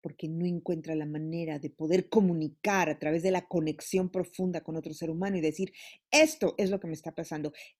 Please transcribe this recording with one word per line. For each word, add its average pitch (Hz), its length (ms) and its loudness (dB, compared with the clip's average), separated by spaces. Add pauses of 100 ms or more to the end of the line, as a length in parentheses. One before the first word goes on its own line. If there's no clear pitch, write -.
porque 156 280 -8
no 165 180 -2
encuentra 165 480 -4
la 151 120 -2
manera 156 520 -4
de 143 120 -8
poder 170 380 2
comunicar 180 800 2
a 151 100 -2
través 156 240 0
de 185 80 2
la 180 160 0
conexión 175 640 0
profunda 180 520 -4
con 160 140 -8
otro 156 180 -8
ser 160 160 -6
humano 190 260 -2
y 175 40 0
decir, 156 320 -2 (380)
"Esto 302 480 6
es 190 120 2
lo 196 100 -2
que 175 60 -10
me 160 80 -6
está 156 200 -12
pasando, 151 380 -6 (280)